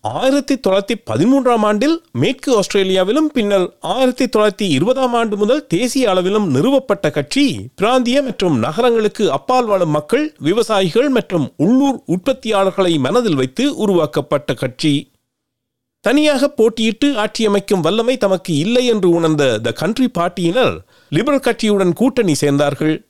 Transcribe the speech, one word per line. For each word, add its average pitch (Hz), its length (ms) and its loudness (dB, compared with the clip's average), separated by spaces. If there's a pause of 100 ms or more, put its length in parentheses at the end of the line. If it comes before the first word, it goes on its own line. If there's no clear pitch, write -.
ஆயிரத்தி 262 520 -2
தொள்ளாயிரத்தி 202 400 -2 (100)
பதிமூன்றாம் 233 600 2
ஆண்டில் 220 300 0 (160)
மேற்கு 254 440 -2
ஆஸ்திரேலியாவிலும் 196 800 0
பின்னர் 202 300 0 (160)
ஆயிரத்தி 254 440 0
தொள்ளாயிரத்தி 214 440 0
இருபதாம் 240 440 0
ஆண்டு 233 240 0
முதல் 220 300 0
தேசிய 240 420 0
அளவிலும் 190 400 0
நிறுவப்பட்ட 202 640 0
கட்சி 202 340 -2 (300)
பிராந்திய 247 460 0
மற்றும் 185 380 -2
நகரங்களுக்கு 214 720 0
அப்பால் 247 380 -2
வாழும் 180 260 0
மக்கள், 269 300 0 (140)
விவசாயிகள் 208 680 0
மற்றும் 185 380 -2 (100)
உள்ளூர் 254 480 2
உற்பத்தியாளர்களை 196 920 0
மனதில் 170 420 0
வைத்து 131 240 -2 (100)
உருவாக்கப்பட்ட 151 800 -2
கட்சி. 143 400 -4 (1080)
தனியாக 285 540 2
போட்டியிட்டு 226 580 0
ஆட்சி 214 300 -4
அமைக்கும் 196 420 0
வல்லமை 226 300 0
தமக்கு 190 380 -2
இல்லை 233 300 0
என்று 208 240 2
உணர்ந்த 160 340 2 (200)
The 117 100 -2
Country 226 400 -2
பார்ட்டியினர் 175 640 -2 (340)
லிபரல் 262 360 0
கட்சியுடன் 202 460 0
கூட்டணி 220 480 0
சேர்ந்தார்கள். 143 540 0 (140)